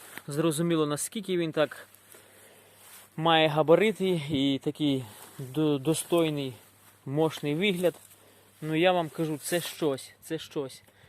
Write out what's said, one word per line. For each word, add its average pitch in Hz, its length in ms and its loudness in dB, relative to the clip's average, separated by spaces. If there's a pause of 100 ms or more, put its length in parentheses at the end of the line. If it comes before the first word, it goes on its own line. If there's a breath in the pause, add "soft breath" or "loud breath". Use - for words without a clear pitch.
(260 loud breath)
зрозуміло, 160 600 0
наскільки 185 500 -4
він 165 160 -2
так - 360 -2 (1300 loud breath)
має 160 320 4
габарити 170 720 4 (100)
і 139 340 0
такий 143 400 0 (340 loud breath)
до-, 143 400 0
достойний, 151 720 0 (540)
мощний 147 480 -2
вигляд. 180 400 0 (680 soft breath)
Ну, 156 140 -4
я 175 180 4
вам 175 160 0
кажу, 156 300 -4
це 175 220 -2
щось, - 640 -4
це 160 160 -8
щось. - 440 -10 (260 soft breath)